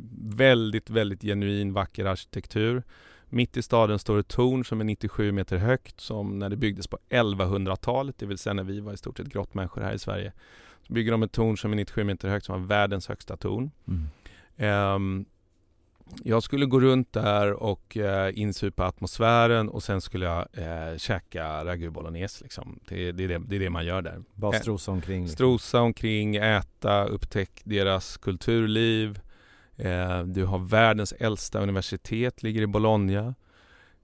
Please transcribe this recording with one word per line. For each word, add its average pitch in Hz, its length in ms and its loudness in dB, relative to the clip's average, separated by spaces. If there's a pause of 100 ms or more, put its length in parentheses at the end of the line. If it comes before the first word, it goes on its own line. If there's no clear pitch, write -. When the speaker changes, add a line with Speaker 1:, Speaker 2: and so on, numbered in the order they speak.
(360)
Speaker 1:
väldigt, 113 540 6
väldigt 104 320 0
genuin, 101 500 0
vacker 98 320 -2
arkitektur. 107 760 -2 (460)
Mitt 123 280 0
i 123 60 0
staden 107 360 4
står 104 200 0
ett 104 100 0
torn 127 360 2
som 110 160 -4
är 107 40 0
nittiosju 104 480 -2
meter 98 240 0
högt, 117 440 0
som 101 380 -6
när 101 120 -4
det 104 60 -2
byggdes 98 300 -2
på - 120 -10 (100)
elvahundratalet, 101 1120 0
det 104 80 -8
vill 101 120 -6
säga 104 160 -4
när 95 100 -2
vi 98 160 -6
var 104 120 -10
i 98 40 -10
stort - 200 -12
sett - 120 -8
grottmänniskor 98 540 -6
här 98 100 -4
i 104 60 -4
Sverige. 98 340 -6 (540)
Så 117 60 -12
bygger 117 200 0
de 113 100 4
ett 104 100 0
torn 113 260 2
som 107 140 -2
är 107 40 0
nittiosju 104 280 -2
meter 98 240 -2
högt, 101 180 -2
som 95 140 -4
har 92 60 -6
världens 101 420 2
högsta 101 280 -10
torn. 110 340 -4 (180)
Speaker 2:
Mm. 87 140 -2 (540)
Speaker 1:
Ehm, 98 680 0 (1000)
jag 113 180 4
skulle 139 240 0
gå 127 140 6
runt 131 320 4
där 104 400 2
och, - 440 -4
eh, 98 420 0
insupa 98 480 -2
atmosfären, 117 840 4
och 107 140 -6
sen 95 180 -2
skulle - 260 -4
jag, 85 260 -2
eh, 82 460 -8
käka 80 680 -4
ragu 85 260 -4
bolognese, 82 540 -8
liksom. - 440 -14
Det, 90 240 -6
det 92 120 -4
är 92 40 -2
det, 85 180 -2
det 98 100 -4
är 98 40 -2
det 92 100 -2
man 85 160 -2
gör 90 160 -2
där. 85 200 -10 (120)
Speaker 2:
Bara 104 220 0
Speaker 1:
Eh, 107 40 0
Speaker 2:
strosa 104 320 -4
omkring, 90 300 -4
liksom. 85 120 -6
Speaker 1:
strosa 127 460 2
omkring, 107 560 0
äta, 101 680 2
upptäck 104 600 -4
deras 98 520 0
kulturliv. 110 1040 2 (560)
Eh, 90 460 -2
du 92 220 0
har 95 140 0
världens 107 540 4
äldsta 107 480 -2
universitet, 101 840 -4
ligger 110 200 0
i 107 40 2
Bologna. 107 680 2 (680)